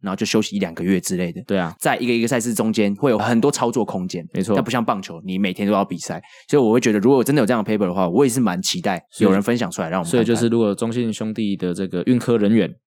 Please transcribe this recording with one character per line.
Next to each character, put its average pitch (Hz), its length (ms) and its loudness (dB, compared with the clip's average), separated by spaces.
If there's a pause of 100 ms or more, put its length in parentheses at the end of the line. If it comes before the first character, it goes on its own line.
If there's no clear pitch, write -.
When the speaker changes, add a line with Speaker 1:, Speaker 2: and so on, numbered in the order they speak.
Speaker 1:
然 98 100 -6
后 95 40 -4
就 107 100 -2
休 110 160 2
息 104 160 -4
一 - 20 -2
两 85 140 -2
个 - 100 -8
月 92 160 2
之 - 160 -6
类 87 160 -4
的。 82 160 -12
Speaker 2:
对 98 100 0
啊。 87 220 -2
Speaker 1:
在 135 180 0
一 123 80 -4
个 120 80 2
一 117 80 2
个 117 60 0
赛 120 120 0
事 117 140 -4
中 110 180 0
间 101 240 2
会 135 160 2
有 110 60 2
很 113 220 2
多 135 100 4
操 123 220 -2
作 117 120 0
空 92 240 -6
间。 87 260 -10
Speaker 2:
没 95 80 -2
错。 104 140 0
Speaker 1:
但 113 80 0
不 110 60 -6
像 120 140 2
棒 110 180 -2
球， 82 240 -14
你 92 120 -4
每 95 160 0
天 101 140 -2
都 104 60 2
要 98 100 2
比 90 140 -6
赛。 85 240 -10 (280)
所 147 100 4
以 - 20 6
我 110 100 4
会 120 80 6
觉 117 120 2
得， 107 80 2
如 113 120 4
果 131 120 4
真 139 120 0
的 143 60 4
有 110 40 4
这 113 80 2
样 110 100 0
的 110 80 -4
paper 101 160 0
的 87 60 -2
话， 92 140 0
我 104 180 4
也 127 40 2
是 120 100 -2
蛮 92 220 0
期 - 180 -4
待 90 220 -4 (180)
有 101 120 4
人 98 100 4
分 120 160 0
享 110 140 -2
出 98 100 -8
来， 82 60 -4
Speaker 2:
所 - 20 -8
以， - 20 -4
Speaker 1:
让 92 100 -2
我 - 20 -6
们 85 80 -6
看 127 60 2
看。 - 0 -
Speaker 2:
所 120 40 4
以 110 40 2
就 117 140 2
是 117 80 2
如 113 100 2
果 107 180 2
中 113 160 -4
信 117 200 -4
兄 110 220 -6
弟 104 240 -2
的 90 160 -4
这 95 140 -4
个 87 160 -4
运 123 160 2
科 117 180 0
人 104 160 4
员 104 160 4 (180)